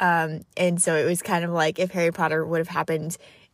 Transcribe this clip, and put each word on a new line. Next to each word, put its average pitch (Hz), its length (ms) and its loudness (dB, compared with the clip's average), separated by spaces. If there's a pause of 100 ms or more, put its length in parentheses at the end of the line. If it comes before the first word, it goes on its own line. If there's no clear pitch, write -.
Um, 165 400 2 (160)
and 175 240 2
so 165 160 2
it 143 80 4
was 170 160 0
kind 170 240 -2
of 170 60 -4
like 170 280 0
if 185 120 -2
Harry 170 200 0
Potter 160 340 0
would 165 120 -2
have 165 100 -2
happened, 160 500 -4 (360)